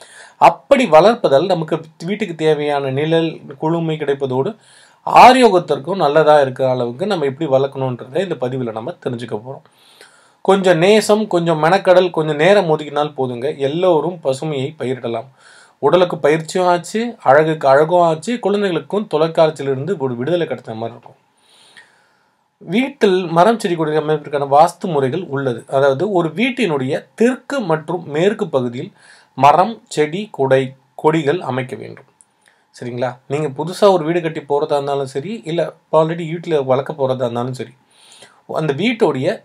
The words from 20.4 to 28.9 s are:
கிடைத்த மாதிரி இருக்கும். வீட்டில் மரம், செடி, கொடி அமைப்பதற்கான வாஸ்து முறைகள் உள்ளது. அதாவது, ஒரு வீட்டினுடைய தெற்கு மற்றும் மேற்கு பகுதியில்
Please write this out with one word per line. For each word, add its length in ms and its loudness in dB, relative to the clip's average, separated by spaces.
கிடைத்த 320 -10
மாதிரி 140 -8
இருக்கும். 240 -20
வீட்டில் 560 0
மரம், 220 4
செடி, 160 -4
கொடி 240 -2
அமைப்பதற்கான 540 -2
வாஸ்து 400 4
முறைகள் 320 -2
உள்ளது. 320 -4
அதாவது, 440 0
ஒரு 180 0
வீட்டினுடைய 540 -2
தெற்கு 440 -2
மற்றும் 460 -4
மேற்கு 300 0
பகுதியில் 340 -6